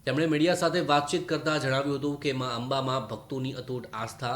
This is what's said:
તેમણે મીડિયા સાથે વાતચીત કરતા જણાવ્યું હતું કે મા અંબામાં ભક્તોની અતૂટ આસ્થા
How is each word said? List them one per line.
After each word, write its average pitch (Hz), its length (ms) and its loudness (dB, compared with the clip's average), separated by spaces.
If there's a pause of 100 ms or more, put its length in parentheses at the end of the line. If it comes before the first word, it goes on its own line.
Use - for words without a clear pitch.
તેમણે 147 220 2
મીડિયા 160 340 4
સાથે 170 260 4
વાતચીત 147 440 2
કરતા 156 260 0
જણાવ્યું 139 420 0
હતું 143 240 -2
કે 139 160 2
મા 127 140 -2
અંબામાં 131 580 -2
ભક્તોની 131 440 -6
અતૂટ 127 360 -8
આસ્થા 113 440 -6